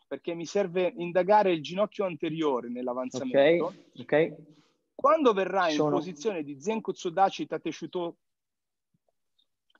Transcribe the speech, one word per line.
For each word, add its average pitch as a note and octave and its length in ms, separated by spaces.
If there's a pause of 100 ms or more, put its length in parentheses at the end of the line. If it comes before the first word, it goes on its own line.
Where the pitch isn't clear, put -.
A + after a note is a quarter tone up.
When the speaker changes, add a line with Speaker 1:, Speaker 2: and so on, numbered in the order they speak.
Speaker 1:
perché E3+ 280
mi E3+ 100
serve F#3 520
indagare F3+ 560
il D#3+ 100
ginocchio F#3+ 420
anteriore D3+ 640
nell'avanzamento. B2+ 960
Speaker 2:
Ok, - 360
ok. D3+ 340 (580)
Speaker 1:
Quando D4 400
verrà F#3 360
in D3+ 80
Speaker 2:
Sono D3 180
Speaker 1:
posizione E3+ 480
di C#3+ 180
Zenko G3+ 300
Tsudachi F3+ 560
Tateshuto, E3+ 720 (1600)